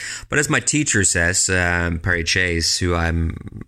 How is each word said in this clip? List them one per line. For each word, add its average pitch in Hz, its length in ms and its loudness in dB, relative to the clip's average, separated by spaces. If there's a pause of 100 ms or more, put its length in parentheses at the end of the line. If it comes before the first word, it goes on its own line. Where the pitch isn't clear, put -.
(280)
But 139 120 0
as 151 100 -2
my 143 80 2
teacher 123 460 0
says, 90 440 2
um, 87 520 0
Perry 87 240 0
Chase, 85 540 0
who 87 180 0
I'm 82 720 -2